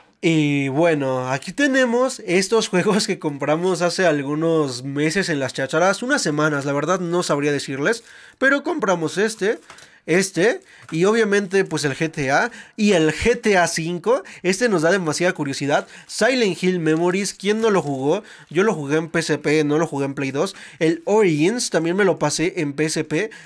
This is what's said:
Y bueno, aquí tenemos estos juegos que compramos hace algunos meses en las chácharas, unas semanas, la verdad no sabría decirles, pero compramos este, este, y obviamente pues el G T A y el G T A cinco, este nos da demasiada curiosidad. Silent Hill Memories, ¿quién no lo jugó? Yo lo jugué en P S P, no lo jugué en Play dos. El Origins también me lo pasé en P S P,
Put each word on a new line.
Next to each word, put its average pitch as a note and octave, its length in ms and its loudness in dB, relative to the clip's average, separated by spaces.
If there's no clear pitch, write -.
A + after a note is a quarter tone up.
Y D3 460 2
bueno, C3+ 640 0
aquí C#3 220 -4
tenemos C4 720 2
estos G3 420 2
juegos G3 380 2
que - 140 -4
compramos D#3 600 -2
hace F3 220 0
algunos D3+ 800 0
meses D3+ 460 -2
en D#3 100 -2
las C3 160 -4
chácharas, E3 480 0
unas B3+ 200 0
semanas, D3 420 0
la C#3+ 80 -2
verdad D3+ 260 0
no F3 240 -2
sabría D3 300 0
decirles, C#3+ 500 -4
pero C#4 280 2
compramos F#3+ 520 -2
este, G#3+ 440 -2
este, F#3+ 540 0
y D#3+ 140 0
obviamente G3+ 600 2
pues D3+ 200 -4
el C#3 100 -2
G D#3+ 160 -4
T C#3 220 -2
A G3+ 180 2
y G#3 200 2
el D#3 180 4
G A#3+ 280 0
T G#3 180 2
A E3+ 100 4
cinco, F3 560 -2
este G3 260 0
nos F#3 140 2
da E3 80 4
demasiada F3 440 0
curiosidad. C#3+ 520 -2
Silent A3+ 520 0
Hill F3+ 200 0
Memories, F3 540 0
¿quién G#3+ 260 -2
no A3+ 100 4
lo F#3 100 4
jugó? D3 440 -2
Yo E3 140 0
lo A3 100 2
jugué D3+ 220 -2
en E3 140 -2
P E3 100 0
S D#3 180 -2
P, D3+ 240 2
no D3 160 0
lo E3 80 2
jugué C#3 200 -4
en C#3 80 -6
Play C3+ 180 -6
dos. D#3+ 240 -2
El E3 240 0
Origins G3 640 2
también E3 240 0
me G3+ 100 2
lo F3 140 2
pasé E3 380 -2
en D3 160 -4
P D3+ 140 -2
S D#3 180 -4
P, F3 260 -4